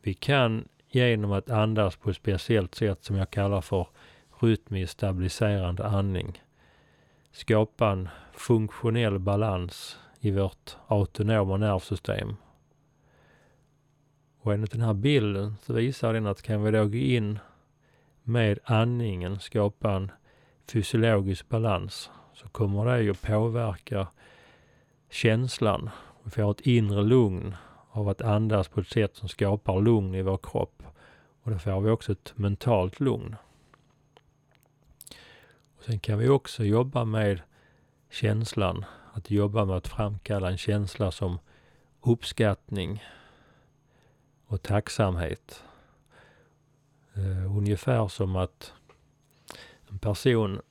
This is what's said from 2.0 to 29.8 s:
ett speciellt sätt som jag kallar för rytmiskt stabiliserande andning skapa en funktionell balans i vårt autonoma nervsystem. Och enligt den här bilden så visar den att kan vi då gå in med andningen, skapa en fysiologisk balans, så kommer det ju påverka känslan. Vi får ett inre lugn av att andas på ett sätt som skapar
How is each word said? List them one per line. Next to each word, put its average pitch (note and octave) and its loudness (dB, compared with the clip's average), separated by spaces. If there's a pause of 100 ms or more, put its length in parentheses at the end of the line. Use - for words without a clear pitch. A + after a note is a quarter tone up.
ett F2 -4
speciellt G2 0
sätt G2+ -2
som G2+ -2
jag F#2+ 0
kallar G2+ 0
för - -2 (520)
rytmiskt G2+ 0
stabiliserande F#2 -2
andning G2 -2 (920)
skapa G#2+ 2
en F#2 -4 (240)
funktionell A2 0
balans G2 -2 (220)
i G#2 0
vårt G2 -2 (100)
autonoma G2+ 0
nervsystem. G2+ -2 (2000)
Och G#2 -2
enligt G#2 -4
den A2+ -4
här A2+ 0
bilden G#2+ 0
så - -8
visar A#2 0
den A2 0
att G2 -4
kan G#2+ 0
vi G#2+ 2
då G#2+ 4
gå G#2 -2
in A#2+ 0 (840)
med A2+ 2
andningen, A2 0
skapa G2+ 0
en F#2+ -4 (600)
fysiologisk G#2 2
balans, G2+ -2 (240)
så - -20
kommer G2+ -2
det A#2+ 2
ju G2+ 0
påverka G#2+ -2 (1040)
känslan. A2+ 0 (320)
Vi G#2+ -10
får G#2 0
ett G#2 -4
inre G#2+ 4
lugn G#2 4 (340)
av G#2 -2
att G2 -2
andas G#2+ 2
på - -2
ett - -6
sätt - 0
som F#2+ -10
skapar G2+ 0